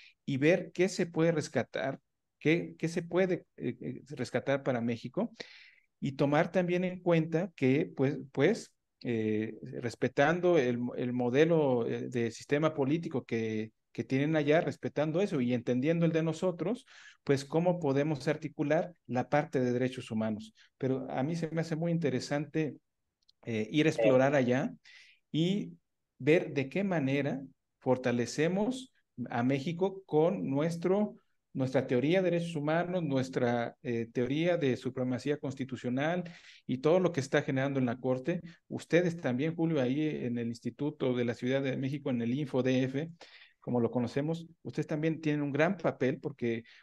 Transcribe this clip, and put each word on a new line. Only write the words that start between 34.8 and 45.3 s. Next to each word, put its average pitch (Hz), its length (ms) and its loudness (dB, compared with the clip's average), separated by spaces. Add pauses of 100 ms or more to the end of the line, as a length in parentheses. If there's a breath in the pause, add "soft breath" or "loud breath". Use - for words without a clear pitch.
constitucional 135 880 -4 (420 loud breath)
y 127 120 -2
todo 156 200 6
lo 180 140 2
que 143 80 -4
está 147 220 2
generando 135 360 0
en 127 80 2
la 117 120 -2
Corte. 131 420 -2 (260 loud breath)
Ustedes 170 540 2
también, 147 340 0
Julio, 165 260 0
ahí 139 280 0
en 123 300 -4
el 117 100 -2
Instituto 127 640 -2
de 123 100 0
la 120 100 0
Ciudad 131 280 0
de 135 140 -2
México, 139 340 -4
en 120 120 -2
el 117 120 0
info 135 300 0
D 131 200 4
F, 135 260 -4 (500 soft breath)
como - 180 -2
lo 117 140 2
conocemos, 147 560 -2 (140)
ustedes - 260 -6
también 160 320 0
tienen 151 200 0